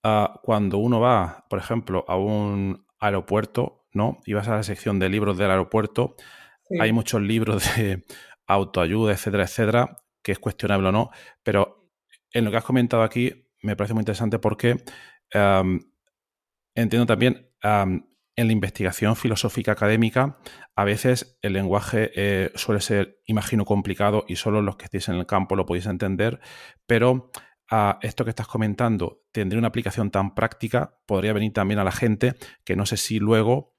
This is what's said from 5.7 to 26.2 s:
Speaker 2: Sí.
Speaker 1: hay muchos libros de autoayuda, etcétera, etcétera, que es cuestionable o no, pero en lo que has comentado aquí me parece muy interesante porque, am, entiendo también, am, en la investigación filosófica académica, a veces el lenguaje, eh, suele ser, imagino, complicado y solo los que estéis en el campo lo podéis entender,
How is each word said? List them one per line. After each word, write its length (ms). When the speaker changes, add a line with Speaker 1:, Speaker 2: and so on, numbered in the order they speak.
Speaker 2:
Sí. 120
Speaker 1:
hay 100
muchos 300
libros 420
de 280
autoayuda, 680
etcétera, 300
etcétera, 600
que 120
es 60
cuestionable 500
o 20
no, 180
pero 460
en 100
lo 80
que 60
has 80
comentado 380
aquí 460
me 160
parece 160
muy 80
interesante 380
porque, 440
am, 600
entiendo 300
también, 440
am, 480
en 120
la 60
investigación 640
filosófica 560
académica, 680
a 80
veces 580
el 120
lenguaje, 640
eh, 380
suele 280
ser, 440
imagino, 400
complicado 640
y 80
solo 260
los 140
que 100
estéis 240
en 60
el 100
campo 300
lo 100
podéis 220
entender, 520